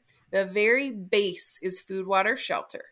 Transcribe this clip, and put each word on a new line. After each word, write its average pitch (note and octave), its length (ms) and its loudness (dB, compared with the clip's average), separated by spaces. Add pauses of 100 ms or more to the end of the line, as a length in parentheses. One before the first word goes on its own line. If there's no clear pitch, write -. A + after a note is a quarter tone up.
(320)
The F#3+ 120 2
very A3 460 2
base G3 720 0
is F#3 180 -4
food, F#3+ 260 -6
water, G3 300 2
shelter, - 560 -6